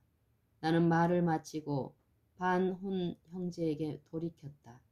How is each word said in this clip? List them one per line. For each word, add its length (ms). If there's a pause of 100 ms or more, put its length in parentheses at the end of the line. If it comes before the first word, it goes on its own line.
(600)
나는 280
말을 340
마치고 720 (420)
반혼 800 (140)
형제에게 800
돌이켰다. 720 (100)